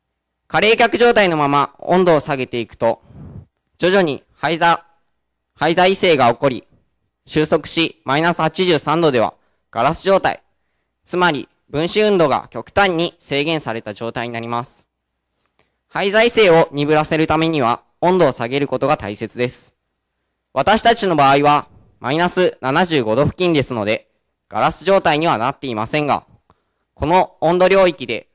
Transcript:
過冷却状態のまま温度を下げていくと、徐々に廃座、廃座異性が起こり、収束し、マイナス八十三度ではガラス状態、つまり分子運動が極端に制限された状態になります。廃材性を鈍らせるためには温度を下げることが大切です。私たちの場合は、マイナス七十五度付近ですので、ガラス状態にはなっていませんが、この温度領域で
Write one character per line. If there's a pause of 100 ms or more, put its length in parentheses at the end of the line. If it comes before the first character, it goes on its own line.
(460)
過
冷
却
状
態
の
ま
ま
温
度
を
下
げ
て
い
く
と、 (760)
徐
々
に (120)
廃
座、 (680)
廃
座
異
性
が
起
こ
り、 (580)
収
束
し、
マ
イ
ナ
ス
八
十
三
度
で
は (360)
ガ
ラ
ス
状
態、 (600)
つ
ま
り (220)
分
子
運
動
が
極
端
に
制
限
さ
れ
た
状
態
に
な
り
ま
す。 (1000)
廃
材
性
を
鈍
ら
せ
る
た
め
に
は (180)
温
度
を
下
げ
る
こ
と
が
大
切
で
す。 (800)
私
た
ち
の
場
合
は、 (320)
マ
イ
ナ
ス
七
十
五
度
付
近
で
す
の
で、 (400)
ガ
ラ
ス
状
態
に
は
な
っ
て
い
ま
せ
ん
が、 (680)
こ
の
温
度
領
域
で